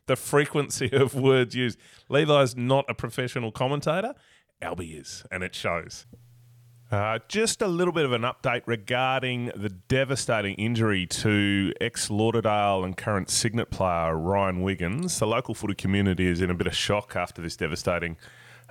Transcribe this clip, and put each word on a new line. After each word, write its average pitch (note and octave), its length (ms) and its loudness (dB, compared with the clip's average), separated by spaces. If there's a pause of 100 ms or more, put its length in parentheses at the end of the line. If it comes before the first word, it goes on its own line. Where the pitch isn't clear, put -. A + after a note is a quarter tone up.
the C3 100 2
frequency D3 760 0
<laughs> - 20 -4
of C3+ 220 4
words C3 400 4
used. A#2+ 240 -2 (300)
Levi's C#3 480 4
not C3 320 2
a A#2+ 60 -4
professional A#2+ 580 -6
commentator. D#3 640 -2 (480)
Albie E2+ 380 -8
is, - 300 -16
and F#2 120 -6
it F#2 120 -6
shows. - 500 -6 (880)
Uh, G#2+ 260 0 (100)
just A3 340 -2
a G#3+ 40 2
little F3 280 0
bit D3+ 100 2
of B2+ 80 0
an A#2 80 0
update B2 460 -2
regarding B2 800 -2 (100)
the G2+ 140 -4
devastating A2+ 840 0
injury G#2+ 500 2
to G2+ 760 2
ex-Lauderdale G#2+ 1040 2
and F#2 100 -4
current G2+ 360 -2
Signet A2+ 400 0
player E2+ 440 0
Ryan F#2 460 0
Wiggins. F#2+ 580 -2
The A2 80 0
local A2+ 280 -2
footy G2+ 200 -2
community F#2+ 520 2
is F2 160 2
in F2+ 80 2
a F2+ 40 0
bit F2+ 120 -2
of F#2+ 100 -2
shock - 400 -2
after F2 240 -4
this E2 160 -8
devastating, E2+ 640 -2 (520)